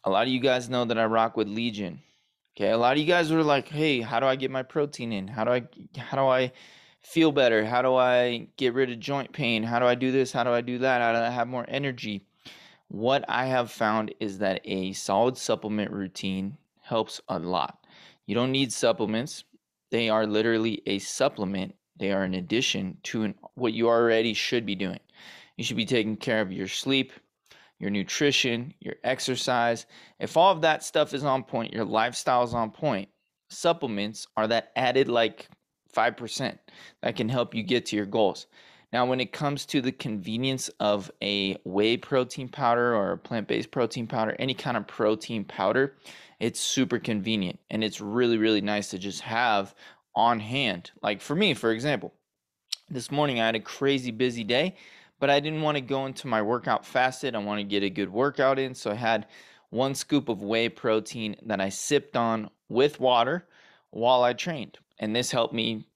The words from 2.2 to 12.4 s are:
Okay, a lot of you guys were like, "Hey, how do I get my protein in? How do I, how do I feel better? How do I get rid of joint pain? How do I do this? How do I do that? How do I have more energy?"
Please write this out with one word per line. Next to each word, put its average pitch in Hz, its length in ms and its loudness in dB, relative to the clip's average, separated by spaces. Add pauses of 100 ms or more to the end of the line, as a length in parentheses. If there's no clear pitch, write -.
Okay, 101 140 0
a 113 80 4
lot 120 140 4
of 143 80 4
you 156 60 0
guys 170 260 4
were 160 120 4
like, 143 260 2
"Hey, 151 320 0
how 113 180 -2
do 135 80 2
I 131 80 4
get 135 160 -4
my 131 100 -4
protein 135 500 -4
in? 95 160 -4
How 110 160 -4
do 117 80 2
I, 123 120 2 (340)
how 135 200 -6
do 135 100 2
I 127 240 2 (500)
feel 160 300 4
better? 120 340 6
How 123 160 2
do 131 140 4
I 123 600 4
get 123 200 0
rid 127 160 2
of 117 80 -8
joint 139 340 -6
pain? 117 300 0
How 117 160 0
do 127 60 4
I 123 100 6
do 127 160 0
this? 131 200 2
How 123 120 0
do 123 80 2
I 120 100 2
do 123 160 -4
that? 127 240 2
How 117 100 4
do 117 60 2
I 117 140 0
have 120 160 0
more 123 200 -6
energy?" 120 600 -4 (640)